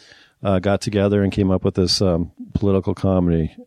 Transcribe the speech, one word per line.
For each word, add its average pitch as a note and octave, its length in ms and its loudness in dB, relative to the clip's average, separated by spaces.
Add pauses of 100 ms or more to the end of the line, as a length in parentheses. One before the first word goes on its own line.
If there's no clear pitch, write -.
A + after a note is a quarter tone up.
(420)
uh, G2 180 0
got G2 200 0
together G2+ 440 0
and F#2+ 80 0
came G2 180 0
up F#2 140 0
with G2 100 -2
this, F2+ 260 0
um, F2+ 300 0 (240)
political G2 400 0
comedy, F2 600 0 (120)